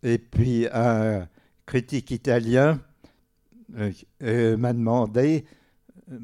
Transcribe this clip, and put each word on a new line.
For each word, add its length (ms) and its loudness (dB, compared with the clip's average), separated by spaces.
et 160 0
puis 540 0
un 540 0
critique 460 -4
italien, 680 2
euh, 160 -4
euh, 340 0
m'a 160 -2
demandé, 720 0
euh, « 120 -16